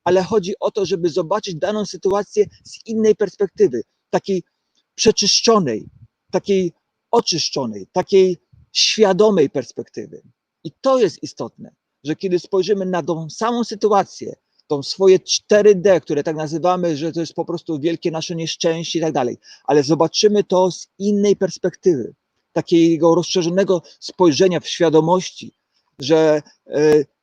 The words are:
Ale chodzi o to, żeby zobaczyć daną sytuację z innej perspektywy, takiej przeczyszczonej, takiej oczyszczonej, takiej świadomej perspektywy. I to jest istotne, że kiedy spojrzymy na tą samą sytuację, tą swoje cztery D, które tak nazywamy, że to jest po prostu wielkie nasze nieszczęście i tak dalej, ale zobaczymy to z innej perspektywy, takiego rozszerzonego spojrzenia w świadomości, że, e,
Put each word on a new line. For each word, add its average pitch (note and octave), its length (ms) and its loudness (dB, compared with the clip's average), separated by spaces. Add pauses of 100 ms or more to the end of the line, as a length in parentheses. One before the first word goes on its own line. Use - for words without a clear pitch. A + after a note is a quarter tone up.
Ale F#3 200 2
chodzi F#3 360 -4
o G3 120 -4
to, G3 140 -4
żeby E3+ 240 -2
zobaczyć F3+ 460 -4
daną G3+ 300 -4
sytuację G3 600 -2 (180)
z - 220 -20
innej A3 300 2
perspektywy, F3+ 680 -2 (280)
takiej F#3 340 -4 (520)
przeczyszczonej, F#3+ 880 0 (460)
takiej F#3+ 420 -2 (380)
oczyszczonej, B2+ 800 -4
takiej F#3 460 2 (340)
świadomej G3 800 2
perspektywy. - 720 -12 (420)
I D#3 80 -14 (100)
to C4 180 2
jest G3 240 0
istotne, - 520 -14 (280)
że D3+ 120 -6
kiedy F3+ 240 -2
spojrzymy F#3+ 460 -2
na F3+ 180 -2
tą D#3+ 260 -6
samą A#3 340 -2
sytuację, G3+ 720 -2 (320)
tą C#3 160 -4
swoje F#3+ 360 4
cztery G#3 560 2
D, F3 260 2
które C#3+ 220 -4
tak D#3+ 120 -4
nazywamy, D#3+ 640 -2
że D#3 140 -6
to D#3+ 80 -6
jest E3 140 -6
po E3 120 -6
prostu E3 340 -8
wielkie E3 320 -4
nasze D#3+ 240 -8
nieszczęście E3 640 -4
i - 20 -4
tak D#3 120 -2
dalej, B2 240 -2 (260)
ale C#3+ 200 2
zobaczymy E3 600 2
to F#3 280 2
z - 160 -14 (120)
innej G3+ 360 2
perspektywy, F3 800 -4 (380)
takiego E3 640 2
rozszerzonego F3+ 640 0 (180)
spojrzenia F3 600 2
w - 80 -16
świadomości, D#3+ 840 0 (460)
że, D3+ 420 2 (260)
e, D3+ 380 2 (180)